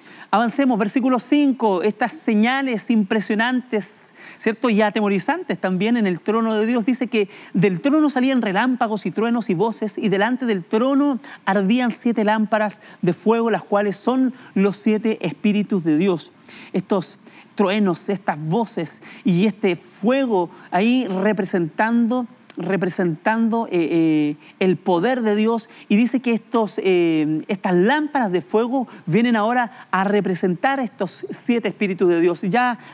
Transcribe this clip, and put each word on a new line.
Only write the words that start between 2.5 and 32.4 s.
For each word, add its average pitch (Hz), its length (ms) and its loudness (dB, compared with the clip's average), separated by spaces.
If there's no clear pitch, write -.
impresionantes, 220 1200 -2
¿cierto? 220 320 -2
Y 214 120 4
atemorizantes 208 800 0
también 202 380 0
en 220 80 2
el 175 140 -2
trono 220 360 0
de 214 100 0
Dios. 233 200 0
Dice 247 220 -2
que 208 220 0
del 185 280 2
trono 294 280 2
salían 262 320 0
relámpagos 220 640 -2
y 180 60 -2
truenos 233 380 -2
y 185 60 2
voces, 214 420 -2
y 220 120 -2
delante 220 360 0
del 202 180 -2
trono 269 560 0
ardían 208 440 2
siete 226 340 -2
lámparas 214 560 0
de 175 120 0
fuego, 233 360 0
las 190 140 -2
cuales 202 320 0
son 262 380 0
los 196 240 2
siete 214 480 0
espíritus 202 580 0
de 156 140 2
Dios. 180 340 0
Estos 190 440 -4
truenos, 196 540 0
estas 185 300 -4
voces 165 640 -4
y 185 220 2
este 196 300 0
fuego 220 720 -2
ahí 233 380 2
representando 214 1200 0
representando, 196 1080 -2
eh, - 40 -10
eh, 160 640 2
el 185 180 2
poder 208 440 0
de 214 140 2
Dios, 220 340 0
y 208 80 4
dice 240 240 2
que 240 140 0
estos, 220 440 -2
eh, 160 720 2
estas 190 260 -2
lámparas 254 580 2
de 180 100 0
fuego 240 460 -2
vienen 233 280 2
ahora 226 560 -2
a 190 120 2
representar 196 760 0
estos - 520 -6
siete 233 380 -2
espíritus 185 400 0
de 170 120 2
Dios. 175 200 2